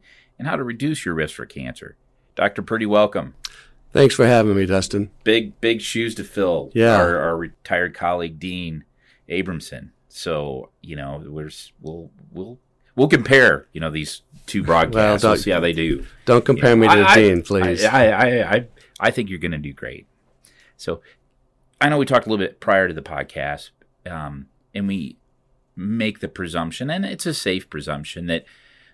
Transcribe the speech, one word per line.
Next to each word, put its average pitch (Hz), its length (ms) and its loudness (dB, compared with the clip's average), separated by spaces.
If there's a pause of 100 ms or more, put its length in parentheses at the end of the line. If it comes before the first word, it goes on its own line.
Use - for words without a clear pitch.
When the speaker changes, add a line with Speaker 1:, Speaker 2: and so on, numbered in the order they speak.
(400)
Speaker 1:
and 131 80 -10
how 156 80 -6
to 147 80 -4
reduce 123 420 -6
your 87 80 -4
risk 78 220 -6
for 64 100 -14
cancer. - 520 -16 (360)
Doctor 101 300 -2
Purdy, 110 240 -4
welcome. 104 480 0 (580)
Speaker 2:
Thanks 135 220 6
for 123 100 4
having 110 300 4
me, 98 100 2
Dustin. 98 460 -2 (120)
Speaker 1:
Big, 110 380 0
big 113 200 0
shoes 117 340 -6
to 101 80 -10
fill. 85 500 -4
Speaker 2:
Yeah. 113 240 4
Speaker 1:
Our, 85 220 2
our 82 180 -2
retired 87 560 -6
colleague, 85 460 -6
Dean 85 440 -10 (460)
Abramson. 85 600 -8 (180)
So, 73 640 -8 (120)
you 78 140 -16
know, 71 300 -12
we're, 76 220 -12
s-, - 240 -20 (100)
we'll, 80 300 -16 (200)
we'll, 110 280 -16 (360)
we'll 135 120 4
compare, 123 640 4
you 80 100 -12
know, 80 80 -4
these 76 320 -8 (240)
two 101 160 -4
Speaker 2:
Well, 85 240 2
Speaker 1:
broadcasts. 107 380 2
We'll 107 100 6
Speaker 2:
don't, - 80 0
Speaker 1:
see 98 100 -2
how 87 100 0
they 87 120 0
do. 82 320 -4 (200)
Speaker 2:
don't 120 200 6
compare 120 260 4
Speaker 1:
You 117 40 8
know, 113 60 6
Speaker 2:
me 110 140 8
to 98 140 6
Speaker 1:
I, 107 60 10
Speaker 2:
Dean, 101 240 6
Speaker 1:
I, - 20 -4
Speaker 2:
please. 92 440 0
Speaker 1:
I, 117 220 6
I, 110 460 2
I, 120 140 0 (320)
I 117 120 0
think 107 180 -4
you're 90 100 -10
gonna 82 180 -6
do 71 160 -10
great. - 320 -18 (680)
So, - 260 -10 (800)
I 147 100 2
know 151 80 0
we 139 80 2
talked 127 220 2
a - 20 -2
little 101 160 0
bit - 140 -10
prior 95 280 2
to 85 60 -6
the 78 80 -12
podcast, 71 680 -10 (360)
um, 76 420 -12 (280)
and 101 120 -4
we 95 300 -8 (580)
make 107 440 -4
the 98 100 -8
presumption, 85 600 -8
and 190 160 -4
it's - 200 -10
a 165 80 -4
safe 95 360 -6
presumption, 76 580 -10
that 82 180 -4 (480)